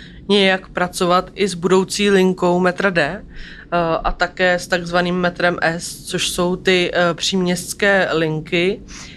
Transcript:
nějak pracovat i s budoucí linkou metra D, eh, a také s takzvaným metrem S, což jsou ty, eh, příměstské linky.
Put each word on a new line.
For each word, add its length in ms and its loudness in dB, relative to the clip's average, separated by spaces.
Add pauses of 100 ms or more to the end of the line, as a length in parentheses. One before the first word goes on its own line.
(300)
nějak 400 2
pracovat 640 0
i 120 0
s 60 -4
budoucí 560 2
linkou 500 2
metra 300 2
D, 120 2
eh, 760 -6 (260)
a 80 0
také 420 0
s 140 -4
takzvaným 480 0
metrem 460 0
S, 420 -4
což 260 -4
jsou 260 0
ty, 380 2
eh, 200 2
příměstské 1000 0
linky. 680 -2 (360)